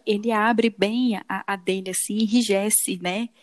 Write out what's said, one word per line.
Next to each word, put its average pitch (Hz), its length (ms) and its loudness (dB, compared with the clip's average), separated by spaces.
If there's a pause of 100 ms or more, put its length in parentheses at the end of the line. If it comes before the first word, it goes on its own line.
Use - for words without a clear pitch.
ele 214 280 0
abre 220 360 4
bem 214 480 0 (120)
a, 190 180 -6
a 196 100 -2
dele, 190 340 -4
assim, - 260 -4
e 220 80 2
enrijece, 202 760 2
né? 190 280 -4 (140)